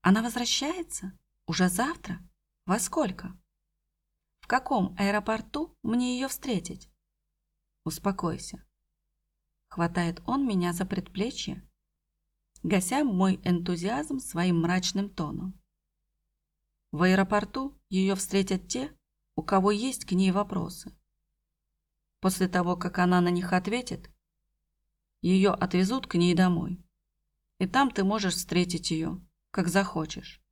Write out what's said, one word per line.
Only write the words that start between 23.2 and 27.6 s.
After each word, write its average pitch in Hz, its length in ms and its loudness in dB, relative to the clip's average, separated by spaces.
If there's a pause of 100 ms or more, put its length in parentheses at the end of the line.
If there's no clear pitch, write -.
на 175 80 4
них 175 240 0
ответит, 202 580 -2 (1080)
её 190 320 4
отвезут 190 540 0
к - 80 -12
ней 175 200 6
домой. 180 500 2 (720)
И 185 80 0